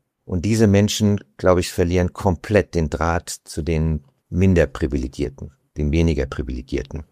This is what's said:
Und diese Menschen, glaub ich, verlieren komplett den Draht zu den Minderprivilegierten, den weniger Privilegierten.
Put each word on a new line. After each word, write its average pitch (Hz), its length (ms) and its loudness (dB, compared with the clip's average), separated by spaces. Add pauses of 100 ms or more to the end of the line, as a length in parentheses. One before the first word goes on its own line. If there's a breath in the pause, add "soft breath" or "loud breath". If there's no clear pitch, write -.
(240)
Und 87 200 -4
diese 110 220 4
Menschen, 101 540 2 (180)
glaub 90 200 4
ich, 90 140 -2
verlieren 90 400 0
komplett 95 600 0
den 78 160 0
Draht 82 400 -2
zu - 320 -12
den 80 420 -2 (240)
Minderprivilegierten, 78 1200 0 (240)
den 73 160 -2
weniger 80 340 0
Privilegierten. 64 840 -10